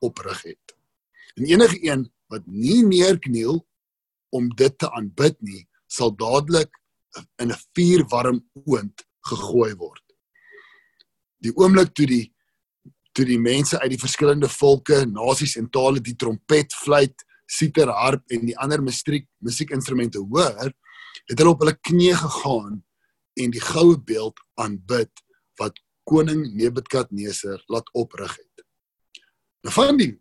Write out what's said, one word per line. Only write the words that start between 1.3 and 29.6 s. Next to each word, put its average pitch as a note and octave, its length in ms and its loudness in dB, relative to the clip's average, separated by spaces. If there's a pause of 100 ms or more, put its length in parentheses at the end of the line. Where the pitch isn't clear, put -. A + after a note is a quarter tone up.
En B2+ 100 -4
enige G3 320 4
een C#3 260 -2 (260)
wat G#2+ 140 -14
nie B2+ 380 2
neerkniel E3+ 800 2 (720)
om B2 240 -2
dit C3+ 220 2
te D#3 120 -4
aanbid A#2+ 540 -2
nie, F#2+ 220 -14 (200)
sal A#2 300 -2
dadelik D3 540 0 (680)
in A#2+ 140 -4
'n - 100 -10 (120)
vuurwarm B2+ 640 2 (240)
oond A2 420 -4 (140)
gegooi A2+ 560 -2
word." E2+ 260 -16 (1400)
Die A#2 160 -6
oomblik F#3 400 4
toe D3 120 2
die, A#2+ 260 -2 (800)
toe C3+ 120 0
die B2 140 0
mense B2+ 400 0
uit - 120 -4
die B2+ 80 -6
verskillende C#3+ 500 0
volke, C#3 580 4
nasies A#2+ 500 -2
en A#2 140 -8
tale C3+ 300 2
die A#2+ 160 -10
trompet, C#3+ 560 0
fluit, C#3+ 420 2 (320)
siter, D3+ 420 0
harp B2 420 -2
en A#2 160 -4
die A#2 120 -6
ander C#3+ 240 -2
musiek-, C#3 460 -6 (120)
musiekinstrumente B2+ 800 -4
hoor, A#2+ 540 -2 (540)
het A#2+ 120 -6
hulle E3 120 8
op D#3+ 100 2
hulle D#3 180 0 (100)
knieë F3 280 4
gegaan A2 680 -4 (540)
en B2 140 -2
die A#2 100 -6
goue E3 380 4
beeld A2 400 -6 (180)
aanbid G#2+ 540 -4 (480)
wat G#2+ 200 -8 (300)
koning D#3 480 0
Nebukadneser G#2 1160 -4
laat A2+ 240 -6
oprig A2+ 420 -8
het. - 160 -20 (1120)